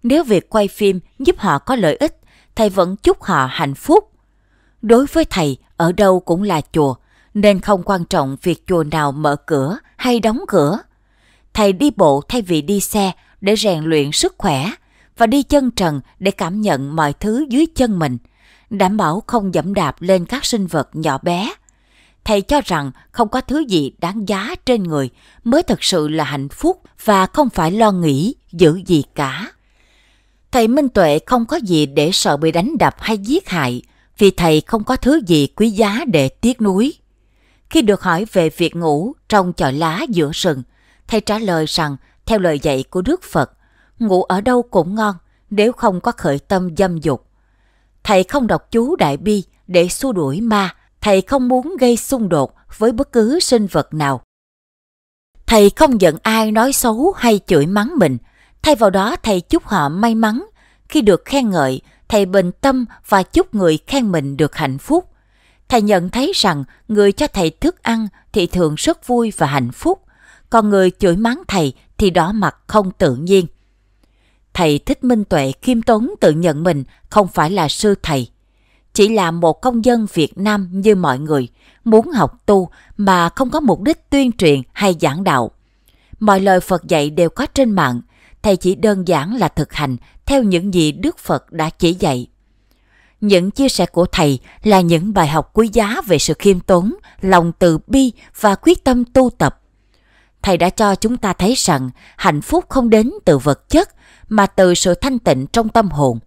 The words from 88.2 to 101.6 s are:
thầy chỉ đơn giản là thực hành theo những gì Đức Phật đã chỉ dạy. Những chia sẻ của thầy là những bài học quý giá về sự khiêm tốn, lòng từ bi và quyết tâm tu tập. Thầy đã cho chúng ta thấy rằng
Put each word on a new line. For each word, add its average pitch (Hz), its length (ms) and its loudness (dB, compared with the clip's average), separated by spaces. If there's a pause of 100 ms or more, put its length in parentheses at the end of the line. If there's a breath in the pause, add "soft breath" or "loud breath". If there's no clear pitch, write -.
thầy 196 160 2
chỉ 180 180 -2
đơn 190 320 -2
giản 175 280 -2
là 202 120 -2
thực - 260 -6
hành 131 240 -4 (280 soft breath)
theo 269 180 2
những 185 300 -2
gì 156 180 2
Đức 185 260 -6
Phật - 340 -6
đã 160 180 -6
chỉ 170 240 -2
dạy. 143 340 -4 (920)
Những 196 300 2
chia 269 180 0
sẻ 180 160 0
của 175 200 0
thầy 147 340 0 (240 soft breath)
là 196 180 4
những 170 320 0
bài 175 140 2
học 151 260 -2
quý 220 200 2
giá 226 340 0
về 165 100 2
sự 156 220 -2
khiêm 190 200 2
tốn, 190 340 2 (280 soft breath)
lòng 175 380 2
từ 165 180 4 (100)
bi 269 240 2 (280 soft breath)
và 196 160 2
quyết - 280 2
tâm 247 220 2
tu 262 240 2
tập. - 320 -4 (800)
Thầy 185 160 0
đã 170 120 2
cho 202 260 0
chúng 233 220 -2
ta 190 160 -4
thấy 202 240 0
rằng 131 320 -2 (280 soft breath)